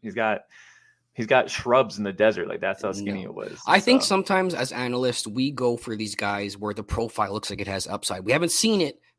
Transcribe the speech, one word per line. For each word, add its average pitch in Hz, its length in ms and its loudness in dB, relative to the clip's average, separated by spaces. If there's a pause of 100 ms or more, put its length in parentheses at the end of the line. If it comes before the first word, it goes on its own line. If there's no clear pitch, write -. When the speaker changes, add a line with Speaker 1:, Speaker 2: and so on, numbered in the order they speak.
Speaker 1:
he's 101 140 -10
got, 110 260 0 (720)
he's 110 140 -4
got 127 240 4
shrubs 123 480 2
in 107 40 0
the 98 100 -2
desert. 101 340 4
Like, - 140 -6
that's 95 200 -4
how 101 120 -2
skinny 101 320 -6
Speaker 2:
No. - 40 -10
Speaker 1:
it - 60 -12
was. - 320 -10
Speaker 2:
I 180 120 8
think 247 220 6
Speaker 1:
So - 60 0
Speaker 2:
sometimes 190 480 2
as 131 160 -2
analysts, 123 560 -2
we 131 240 -2
go 123 260 0
for 117 180 -6
these 104 200 -6
guys 101 420 -2
where 104 160 -4
the 104 100 -8
profile 107 480 -4
looks 104 200 -6
like 98 100 -8
it 95 60 -6
has 98 180 -4
upside. 95 400 -6
We 107 60 0
haven't 170 200 2
seen 220 300 2
it, 143 180 -2 (200)